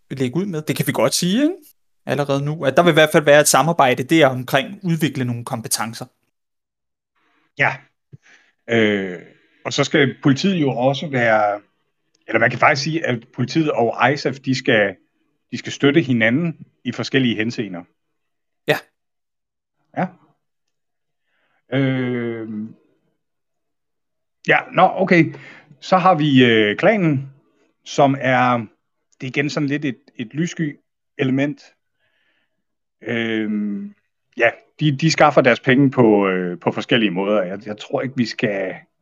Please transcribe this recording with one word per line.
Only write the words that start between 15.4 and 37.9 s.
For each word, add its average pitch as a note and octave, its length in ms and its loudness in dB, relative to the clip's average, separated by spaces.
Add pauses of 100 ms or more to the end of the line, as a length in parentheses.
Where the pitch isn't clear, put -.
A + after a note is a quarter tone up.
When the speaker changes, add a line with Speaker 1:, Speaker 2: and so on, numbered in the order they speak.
Speaker 2:
de A#2 80 -10
skal - 140 -10
støtte C#3+ 280 2
hinanden B2+ 640 0 (180)
i B2 80 -6
forskellige A#2+ 440 -2
henseender. G#2 460 -6 (840)
Speaker 1:
Ja. D3 100 0 (1160)
Speaker 2:
Ja. F3 100 -4 (1700)
Øh, B2 760 -4 (2000)
ja, D3+ 100 2 (140)
nå, F3 220 4
okay. F3+ 400 2 (460)
Så - 180 0
har F#3 160 4
vi, C#3+ 300 4
øh, A2 340 2
klanen, E3+ 540 0 (520)
som C3+ 360 0
er, B2+ 360 2 (640)
det C#3 60 -10
er B2+ 40 -8
igen C#3+ 200 -4
sådan D3 180 -4
lidt C#3+ 160 -4
et, B2+ 140 -6 (180)
et A#2 180 -10
lyssky D#3+ 440 -6 (400)
element. C#3 420 -2 (1400)
Øhm, G#2+ 920 -4 (420)
ja, A#2 140 2 (300)
de, D3+ 160 2
de D#3+ 140 2
skaffer D3+ 300 4
deres A#2+ 200 2
penge C3+ 300 4
på, G#2 380 4
øh, F2+ 320 -4
på A#2 120 -2
forskellige A2 380 0
måder. G2 320 -2
Jeg, G2 240 -8
jeg G#2 120 -10
tror - 240 -6